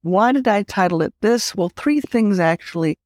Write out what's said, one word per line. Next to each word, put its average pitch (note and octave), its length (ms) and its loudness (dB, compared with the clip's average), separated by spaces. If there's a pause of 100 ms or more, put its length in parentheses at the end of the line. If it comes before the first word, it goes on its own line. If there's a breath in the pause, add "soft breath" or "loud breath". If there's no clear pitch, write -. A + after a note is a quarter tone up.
Why G3 280 2
did C4+ 160 0
I G#3 160 0
title F3 400 0
it - 180 -4
this? A#3 320 0
Well, F3 160 -2
three D4 320 -2
things G#3 380 0
actually E3 680 -2